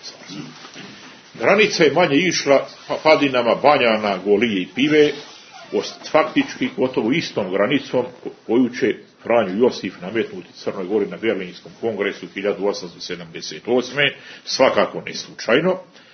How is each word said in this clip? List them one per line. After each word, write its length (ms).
carstvu. 400
Granica 460
je 80
manje 240
išla 520
pa-, 140
padinama 520
Banjana, 680
Golije 380
i 120
Pive, 380
ost-, 380
faktički 680
gotovo 360
istom 400
granicom 520
ko-, 60
koju 220
će 140
Franjo 420
Josif 360
nametnuti 540
Crnoj 300
Gori 220
na 100
Berlinskom 640
kongresu 540
hiljadu 320
osamsto 340
sedamdeset 680
osme, 480
svakako 560
ne 140
slučajno, 640